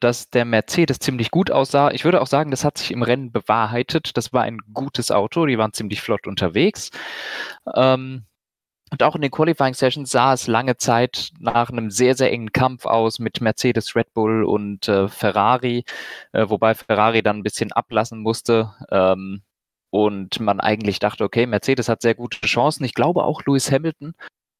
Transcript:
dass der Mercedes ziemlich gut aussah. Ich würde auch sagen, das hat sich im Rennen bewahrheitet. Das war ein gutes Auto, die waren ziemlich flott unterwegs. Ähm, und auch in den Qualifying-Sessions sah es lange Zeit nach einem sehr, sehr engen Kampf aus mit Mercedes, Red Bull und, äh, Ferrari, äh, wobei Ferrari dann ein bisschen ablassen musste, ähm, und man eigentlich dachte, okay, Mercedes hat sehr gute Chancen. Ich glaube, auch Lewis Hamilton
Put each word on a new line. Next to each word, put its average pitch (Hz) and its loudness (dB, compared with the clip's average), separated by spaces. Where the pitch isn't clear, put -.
dass 120 0
der 120 2
Mercedes 120 2
ziemlich 123 -2
gut 185 2
aussah. 139 2
Ich - -6
würde 175 4
auch - 0
sagen, 147 0
das 131 -2
hat 147 0
sich - -6
im 123 -4
Rennen 123 0
bewahrheitet. 117 0
Das - -4
war 123 4
ein 110 -4
gutes - -4
Auto, 107 2
die 127 2
waren 110 0
ziemlich 104 -6
flott - -4
unterwegs. 98 0
Ähm, 131 0
und 139 -2
auch 151 4
in 156 -4
den 135 0
Qualifying-Sessions 139 0
sah 131 4
es - -4
lange 120 0
Zeit - 0
nach 117 0
einem 113 -6
sehr, 127 4
sehr 131 2
engen 113 -6
Kampf 127 0
aus 113 0
mit 113 -6
Mercedes, 117 0
Red - 0
Bull 110 0
und, 104 -2
äh, 98 2
Ferrari, 120 0
äh, 104 0
wobei 110 2
Ferrari 110 2
dann 107 0
ein 101 -10
bisschen 104 -4
ablassen 113 -2
musste, 110 0
ähm, 95 2
und 101 0
man 101 2
eigentlich 104 0
dachte, 104 -2
okay, 117 0
Mercedes 123 0
hat 113 -2
sehr 113 2
gute - -8
Chancen. 135 0
Ich 120 -6
glaube, 135 2
auch - -2
Lewis 135 2
Hamilton 156 -2